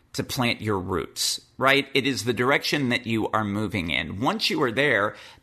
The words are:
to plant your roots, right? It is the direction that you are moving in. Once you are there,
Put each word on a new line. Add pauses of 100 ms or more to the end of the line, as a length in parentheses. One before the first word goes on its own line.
(140)
to
plant
your
roots, (180)
right?
It
is
the
direction
that
you
are
moving
in.
Once
you
are
there, (280)